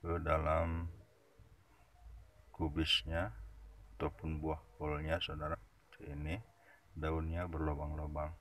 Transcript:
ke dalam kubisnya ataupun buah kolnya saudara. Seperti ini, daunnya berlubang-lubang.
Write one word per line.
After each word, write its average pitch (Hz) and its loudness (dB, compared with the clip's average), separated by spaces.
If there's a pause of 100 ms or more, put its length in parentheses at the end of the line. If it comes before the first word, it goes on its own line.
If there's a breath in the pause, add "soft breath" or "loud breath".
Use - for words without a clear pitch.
ke 85 0
dalam 80 4 (1600)
kubisnya 82 2 (640)
ataupun 80 -2
buah 78 0 (180)
kolnya 76 0
saudara. 76 -2
Seperti - -14
ini, 147 -2 (560 loud breath)
daunnya 80 0
berlubang-lubang. 76 0